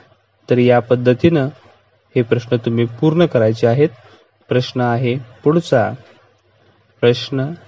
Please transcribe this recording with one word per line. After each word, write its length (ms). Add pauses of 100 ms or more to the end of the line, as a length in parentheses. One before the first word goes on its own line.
(500)
तर 80
या 220
पद्धतीनं 680 (680)
हे 60
प्रश्न 440
तुम्ही 200
पूर्ण 400
करायचे 420
आहेत. 220 (600)
प्रश्न 320
आहे 340 (280)
पुढचा, 480 (1120)
प्रश्न 520 (140)